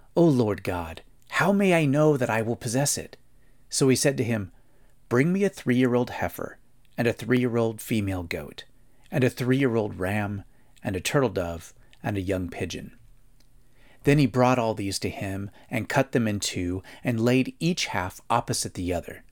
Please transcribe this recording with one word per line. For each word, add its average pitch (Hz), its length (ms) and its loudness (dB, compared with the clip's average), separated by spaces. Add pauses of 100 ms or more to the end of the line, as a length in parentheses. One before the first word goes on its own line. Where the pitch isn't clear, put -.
(140)
"O 175 80 4
Lord 123 400 4
God, 85 380 -6 (300)
how 175 200 2
may 196 220 4
I 165 140 4
know 147 320 4
that 123 100 0
I 110 140 0
will 110 140 -2
possess 131 420 -2
it?" - 180 -12 (540)
So - 180 2
he 127 80 6
said 139 220 0
to - 40 -2
him, 107 300 -2 (560)
"Bring 139 240 4
me 196 120 0
a 196 40 0
three-year-old 123 600 0
heifer, - 480 -8 (400)
and 120 100 0
a 110 60 2
three-year-old 117 680 0
female 98 420 -2
goat, - 420 -10 (460)
and 135 140 2
a 123 60 4
three-year-old 117 680 0
ram, 101 460 -2 (380)
and 95 120 -4
a 90 60 -2
turtle 131 300 0
dove, 85 420 -6 (300)
and 104 160 -4
a 90 140 -4
young 92 180 -4
pigeon." - 480 -10 (1040)
Then 143 160 4
he 143 80 6
brought 127 320 4
all 113 160 0
these 98 240 -4
to 101 100 -4
him, 98 420 -6 (200)
and 110 180 -4
cut - 240 0
them 117 160 0
in 104 100 -2
two, 92 440 -4 (200)
and 117 160 -2
laid 127 420 2
each 165 260 0
half 92 420 -6
opposite - 460 -2
the 87 180 -4
other. - 400 -6